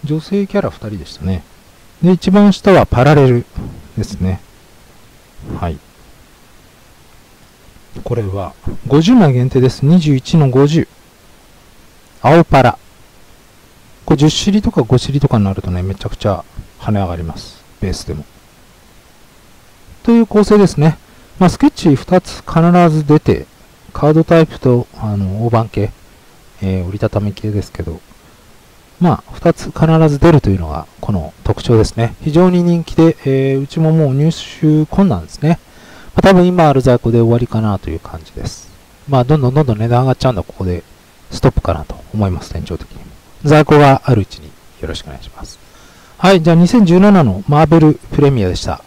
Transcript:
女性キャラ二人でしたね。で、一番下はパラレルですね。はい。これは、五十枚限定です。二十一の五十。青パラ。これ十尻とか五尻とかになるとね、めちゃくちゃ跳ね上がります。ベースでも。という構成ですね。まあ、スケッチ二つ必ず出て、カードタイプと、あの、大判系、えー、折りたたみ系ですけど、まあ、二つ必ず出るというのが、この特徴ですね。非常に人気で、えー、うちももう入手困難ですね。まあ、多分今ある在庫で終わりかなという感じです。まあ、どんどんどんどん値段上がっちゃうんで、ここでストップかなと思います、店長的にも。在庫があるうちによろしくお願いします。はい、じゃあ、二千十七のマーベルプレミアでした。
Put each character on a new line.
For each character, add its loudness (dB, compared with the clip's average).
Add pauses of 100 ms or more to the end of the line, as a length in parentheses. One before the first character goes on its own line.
女 -6
性 -4
キ -6
ャ -2
ラ -6
二 -16
人 -12
で -12
し -20
た -14
ね。 -6 (580)
で、 2
一 -2
番 4
下 0
は 4
パ 0
ラ 4
レ 4
ル 0 (520)
で -6
す -10
ね。 -4 (1200)
は -6
い。 -10 (2250)
こ -6
れ -4
は、 -8 (320)
五 0
十 2
枚 4
限 0
定 0
で 2
す。 -8
二 4
十 0
一 -2
の 4
五 2
十。 0 (1300)
青 4
パ 2
ラ。 0 (1300)
こ 0
れ 0
十 2
尻 0
と -2
か -2
五 0
尻 -2
と 0
か 0
に 2
な 0
る -8
と -6
ね、 -4
め -6
ち -16
ゃ -6
く -10
ち -6
ゃ -4 (340)
跳 -6
ね 0
上 -4
が -6
り -10
ま -10
す。 -20 (200)
ベ -6
ー -6
ス -12
で -10
も。 -10 (1800)
と 0
い 6
う 2
構 2
成 4
で 6
す -2
ね。 2 (420)
ま 4
あ、 4
ス -6
ケ 4
ッ 4
チ 0
二 0
つ -18
必 2
ず -2
出 4
て、 -2 (480)
カ 0
ー 2
ド 2
タ 2
イ 2
プ -18
と、 0 (100)
あ -6
の、 -4
大 -2
判 0
系、 -6 (680)
え -4
ー、 -6
折 -10
り -10
た -2
た -4
み -6
系 -8
で -4
す -14
け -12
ど、 -12 (1000)
ま 0
あ、 -20
二 -2
つ -10
必 -4 (240)
ず -2
出 4
る 4
と -2
い 0
う -4
の -8
が、 -10 (140)
こ -6
の -6 (100)
特 -4
徴 2
で 4
す -6
ね。 -4
非 -6
常 4
に 0
人 -2
気 -10
で、 2
え -2
ー、 -4
う -8
ち -10
も 2
も 0
う -4
入 0
手 -2
困 0
難 -6
で -20
す -14
ね。 0 (560)
ま 2
あ、 -
多 6
分 4
今 2
あ 4
る 2
在 2
庫 -2
で 2
終 2
わ 2
り -2
か -4
な -2
と -10
い -8
う -10
感 -18
じ -20
で -12
す。 -16 (380)
ま 0
あ、 0
ど 2
ん 0
ど 0
ん -8
ど 2
ん -2
ど 0
ん -12
値 -4
段 2
上 0
が 0
っ 0
ち -8
ゃ 2
う -2
ん -4
で、 -6
こ -12
こ -10
で -6 (460)
ス -12
ト 2
ッ -2
プ -4
か -4
な -8
と -16 (100)
思 -2
い -2
ま -6
す、 -16
店 -8
長 -10
的 -16
に -20
も。 -20 (380)
在 4
庫 2
が 4
あ 2
る -2
う -4
ち -20
に -20 (340)
よ -12
ろ -10
し -14
く -18
お -18
願 -18
い -20
し -18
ま -20
す。 -20 (580)
は 2
い、 2
じ 0
ゃ 4
あ、 4
二 4
千 4
十 4
七 6
の -2
マ 2
ー 2
ベ 4
ル 4
プ -4
レ 4
ミ 0
ア -2
で -6
し -8
た。 -8